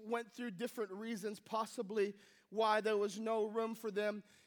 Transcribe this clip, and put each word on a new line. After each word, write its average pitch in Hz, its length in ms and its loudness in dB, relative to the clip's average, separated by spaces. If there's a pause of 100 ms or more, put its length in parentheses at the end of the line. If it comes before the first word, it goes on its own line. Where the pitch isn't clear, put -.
went 226 300 -2
through 240 160 -4
different 214 400 -4
reasons 214 500 -4
possibly 208 760 -2 (340)
why 214 320 4
there 214 160 4
was 202 220 0
no 220 260 2
room 226 300 0
for 220 160 -6
them 208 320 0 (240)